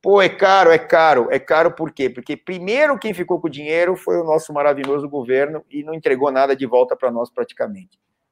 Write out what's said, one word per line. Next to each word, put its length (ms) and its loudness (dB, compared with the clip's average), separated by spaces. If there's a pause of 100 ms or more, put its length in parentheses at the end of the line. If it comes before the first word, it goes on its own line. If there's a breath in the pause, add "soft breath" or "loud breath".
pô, 200 4
é 80 4
caro, 420 4
é 80 6
caro. 520 4
É 80 0
caro 320 2
por 200 -8
quê? 180 -4
Porque 260 -10
primeiro 640 -2
quem 160 -8
ficou 260 -4
com 80 -6
o 40 -4
dinheiro 440 -2
foi 220 -4
o 60 -4
nosso 300 -2
maravilhoso 540 -2
governo 600 -2
e 140 -10
não 100 -10
entregou 380 0
nada 240 2
de 100 -6
volta 300 0
pra 160 -4
nós 180 -6
praticamente. 680 -10 (320)